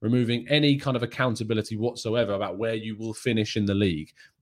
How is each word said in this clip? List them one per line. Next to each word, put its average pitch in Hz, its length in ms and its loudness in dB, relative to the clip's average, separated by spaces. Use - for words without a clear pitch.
removing 120 460 2
any 147 300 4
kind 139 180 -2
of 117 60 -2
accountability 113 760 -2
whatsoever 113 580 0
about 98 260 -4
where 113 160 -2
you 110 200 -8
will 110 200 -8
finish 110 420 0
in 104 80 2
the 101 80 2
league. 90 400 0